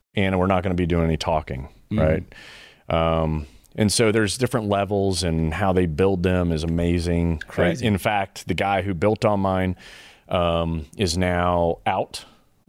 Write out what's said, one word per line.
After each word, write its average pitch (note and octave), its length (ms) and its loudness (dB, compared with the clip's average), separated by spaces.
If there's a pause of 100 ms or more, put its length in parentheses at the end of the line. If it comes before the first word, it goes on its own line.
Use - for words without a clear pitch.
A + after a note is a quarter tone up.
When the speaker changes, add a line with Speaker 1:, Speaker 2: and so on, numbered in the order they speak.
(160)
Speaker 1:
and F#2+ 240 2
we're F#2 80 2
not F#2 160 2
gonna F#2 120 0
be F2+ 120 0
doing E2+ 180 2
any D#2+ 120 0
talking, D2 500 -4 (240)
Speaker 2:
Mm-hmm. G#2+ 80 0
Speaker 1:
right? D#2+ 240 2 (640)
Um, D#2+ 580 0 (280)
and G#2 160 2
so A2 200 2
there's G#2+ 260 0
different A#2+ 300 -2
levels, G2 560 0
and D#2+ 300 0
how F#2+ 200 0
they F2+ 120 4
build F2+ 380 0
them F2+ 280 2
is D#2 120 -2
amazing. E2+ 760 0 (100)
Speaker 2:
Crazy. B2 380 -2
Speaker 1:
Uh, A2 60 2
in G2 60 2
fact, G2+ 500 -2
the F#2+ 60 -4
guy G2 280 0
who G2 120 -4
built G#2 320 0
on G#2 140 2
mine, F#2 360 0 (520)
um, E2+ 580 0 (120)
is F2 200 0
now F2 720 0
out. G2+ 380 -4 (440)